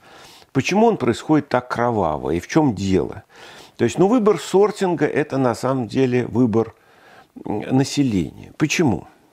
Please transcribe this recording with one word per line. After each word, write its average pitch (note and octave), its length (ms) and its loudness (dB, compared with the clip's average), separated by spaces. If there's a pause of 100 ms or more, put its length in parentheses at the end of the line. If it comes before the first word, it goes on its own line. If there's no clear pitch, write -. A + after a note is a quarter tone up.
(500)
почему F#3 340 0
он G#3 120 4
происходит C#3+ 520 0
так B2 200 -2
кроваво E2+ 600 0
и F2 80 0
в - 80 -8
чём D3 280 2
дело? F#2 480 -2 (540)
То A#2 80 0
есть, A#2 120 -4
ну, F3+ 100 4
выбор G#3 320 2
сортинга — F#3 680 0
это C#3 300 -2
на B2 180 0
самом B2+ 320 -2
деле B2 400 0
выбор, A2+ 480 0 (680)
м, G#2 160 -6 (140)
населения. A#2 800 0
Почему? D3 500 0 (240)